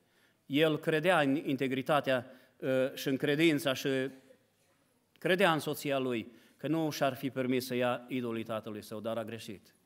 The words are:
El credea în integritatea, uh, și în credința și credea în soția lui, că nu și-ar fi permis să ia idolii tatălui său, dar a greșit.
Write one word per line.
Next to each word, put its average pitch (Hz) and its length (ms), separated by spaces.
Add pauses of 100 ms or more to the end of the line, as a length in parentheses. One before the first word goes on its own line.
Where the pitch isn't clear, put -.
(460)
El 151 320
credea 156 420
în 139 160
integritatea, 135 960 (260)
uh, 131 380
și - 140
în 135 80
credința 147 560
și 131 160 (1300)
credea 180 340
în 156 60
soția 139 400
lui, 123 340 (240)
că 139 120
nu 160 220
și-ar 139 240
fi 135 160
permis 127 360
să 127 80
ia 123 340
idolii 117 360
tatălui 107 380
său, 107 180
dar 110 180
a 110 60
greșit. 107 500 (100)